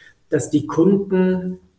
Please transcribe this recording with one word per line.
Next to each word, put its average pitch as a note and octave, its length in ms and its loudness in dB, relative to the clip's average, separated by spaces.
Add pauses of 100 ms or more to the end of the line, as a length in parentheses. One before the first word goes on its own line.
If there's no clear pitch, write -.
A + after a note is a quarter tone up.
(300)
dass - 200 0
die D3 160 0
Kunden F#3 960 0 (200)